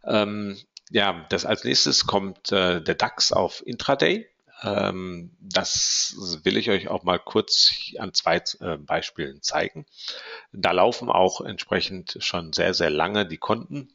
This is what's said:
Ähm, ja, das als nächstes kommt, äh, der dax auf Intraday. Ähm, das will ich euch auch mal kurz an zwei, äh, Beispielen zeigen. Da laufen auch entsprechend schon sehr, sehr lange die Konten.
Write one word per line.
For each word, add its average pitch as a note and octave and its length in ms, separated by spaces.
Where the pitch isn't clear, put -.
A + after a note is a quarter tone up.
Ähm, G#2 560
ja, F#2+ 400
das - 160
als - 180
nächstes - 440
kommt, G2 440
äh, F2+ 300
der F2+ 140
dax - 360
auf - 340
Intraday. C#3+ 600
Ähm, F#2 760
das - 760
will G2 140
ich A2 120
euch F2 180
auch F#2+ 160
mal F2+ 160
kurz - 540
an - 140
zwei, - 280
äh, E2 180
Beispielen D2 680
zeigen. - 420
Da F#2 200
laufen A2+ 380
auch - 320
entsprechend - 760
schon E2 340
sehr, F2+ 200
sehr F2 160
lange F2+ 380
die D#2+ 100
Konten. C3 580